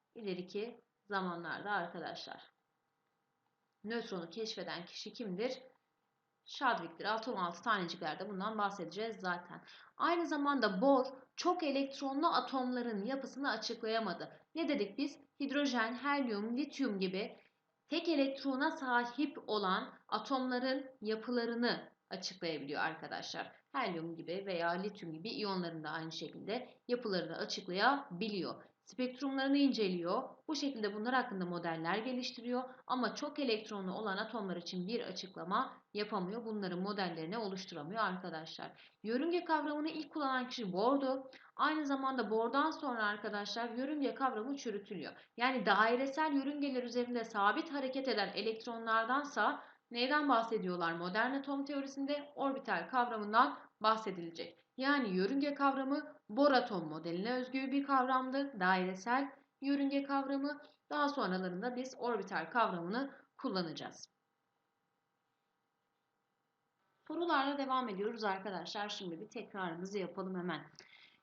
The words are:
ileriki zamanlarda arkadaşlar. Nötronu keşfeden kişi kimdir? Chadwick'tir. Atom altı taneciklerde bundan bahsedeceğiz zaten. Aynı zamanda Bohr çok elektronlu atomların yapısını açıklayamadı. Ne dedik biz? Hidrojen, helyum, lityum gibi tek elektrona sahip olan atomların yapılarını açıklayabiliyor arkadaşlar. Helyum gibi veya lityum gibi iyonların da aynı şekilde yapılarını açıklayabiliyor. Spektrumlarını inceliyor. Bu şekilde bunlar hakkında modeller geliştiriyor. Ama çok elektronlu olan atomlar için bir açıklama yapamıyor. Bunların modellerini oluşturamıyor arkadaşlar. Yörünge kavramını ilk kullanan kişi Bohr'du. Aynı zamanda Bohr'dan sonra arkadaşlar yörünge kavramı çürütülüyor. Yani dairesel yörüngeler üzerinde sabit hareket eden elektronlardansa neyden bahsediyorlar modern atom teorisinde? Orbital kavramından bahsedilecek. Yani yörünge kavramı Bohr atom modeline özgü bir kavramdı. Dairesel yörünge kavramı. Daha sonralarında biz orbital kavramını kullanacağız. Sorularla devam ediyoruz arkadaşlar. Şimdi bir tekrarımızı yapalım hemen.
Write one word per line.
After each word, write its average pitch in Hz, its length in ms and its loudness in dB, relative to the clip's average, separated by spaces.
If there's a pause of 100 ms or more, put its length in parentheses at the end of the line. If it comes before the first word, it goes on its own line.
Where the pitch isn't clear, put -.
(140)
ileriki 208 640 -6 (280)
zamanlarda 175 640 -4
arkadaşlar. - 800 -4 (1300)
Nötronu 208 460 -4
keşfeden 175 540 -6
kişi - 280 -12
kimdir? 220 460 -4 (840)
Chadwick'tir. 175 600 0
Atom 220 320 0
altı 180 260 -2
taneciklerde 180 680 0
bundan 208 300 -2
bahsedeceğiz 196 580 -2
zaten. 180 460 -4 (340)
Aynı 339 300 4
zamanda 277 540 4
Bohr 262 260 8 (300)
çok 359 260 2
elektronlu 277 640 0
atomların 247 800 0
yapısını 269 460 -2
açıklayamadı. 220 920 -2 (140)
Ne 311 140 0
dedik 208 300 0
biz? 285 200 -2 (220)
Hidrojen, 247 540 2
helyum, 240 640 0
lityum 254 440 0
gibi 185 380 -2 (500)
tek 330 200 -2
elektrona 277 640 2
sahip 254 760 0
olan 208 460 2 (160)
atomların 254 800 0 (140)
yapılarını 226 880 0 (220)
açıklayabiliyor 151 720 -4
arkadaşlar. 156 720 -4 (200)
Helyum 170 440 -2
gibi 170 300 -6
veya 170 240 0
lityum 180 420 -4
gibi 160 160 -8
iyonların 185 560 -4
da 151 60 -6
aynı 160 220 -6
şekilde 170 560 -6 (200)
yapılarını 208 480 0
açıklayabiliyor. 196 1200 0 (300)
Spektrumlarını 269 720 0
inceliyor. 208 640 4 (260)
Bu 311 80 -2
şekilde 220 380 -2
bunlar 220 200 0
hakkında 208 320 0
modeller 170 520 0
geliştiriyor. 247 640 -2 (240)
Ama 247 280 0
çok 294 240 -6
elektronlu 214 560 0
olan 208 220 -2
atomlar 208 400 -2
için 180 320 -6
bir 233 120 0
açıklama 185 720 -4 (220)
yapamıyor. 208 500 -2
Bunların 202 340 -2
modellerini 185 600 -2
oluşturamıyor 190 680 -4
arkadaşlar. 180 640 -4 (320)
Yörünge 320 420 2
kavramını 302 440 0
ilk 311 240 -8
kullanan 262 360 0
kişi 214 240 -4
Bohr'du. 262 580 2 (260)
Aynı 302 300 2
zamanda 262 440 2
Bohr'dan 240 400 4
sonra 247 340 -2
arkadaşlar 208 640 -2
yörünge 269 440 0
kavramı 262 420 0
çürütülüyor. 196 560 -6 (240)
Yani 247 300 2
dairesel 247 640 6
yörüngeler 277 500 2
üzerinde 240 420 0
sabit 220 480 2
hareket 269 360 0
eden 208 260 4
elektronlardansa 226 1300 0 (280)
neyden 277 380 2
bahsediyorlar 185 640 2
modern 185 400 0
atom 277 320 -2
teorisinde? 277 720 -4
Orbital 226 520 -2
kavramından 240 720 4 (220)
bahsedilecek. 190 800 0 (180)
Yani 262 400 2
yörünge 277 380 4
kavramı 277 600 0 (140)
Bohr 277 240 6
atom 214 360 2
modeline 170 440 -2
özgü 254 400 -2
bir 277 120 2
kavramdı. 262 760 2
Dairesel 190 680 2 (320)
yörünge 277 420 2
kavramı. 277 560 0 (320)
Daha 294 180 4
sonralarında 185 680 0
biz 254 220 -6
orbital 190 520 -2
kavramını 208 600 2 (280)
kullanacağız. 170 720 -4 (3000)
Sorularla 302 500 2
devam 262 300 0
ediyoruz 214 360 -2
arkadaşlar. 190 640 -2
Şimdi 175 320 -6
bir 214 100 -12
tekrarımızı 190 680 -6
yapalım 185 400 -4
hemen. 170 220 -2 (640)